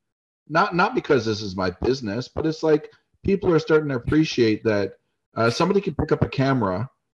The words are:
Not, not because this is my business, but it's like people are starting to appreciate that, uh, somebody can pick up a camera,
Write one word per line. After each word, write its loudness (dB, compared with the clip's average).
Not, 0
not 2
because 0
this -2
is -10
my -2
business, -4
but -6
it's -6
like 0
people 0
are 4
starting 2
to -2
appreciate 0
that, 0
uh, 2
somebody 0
can -4
pick -2
up 0
a 2
camera, 0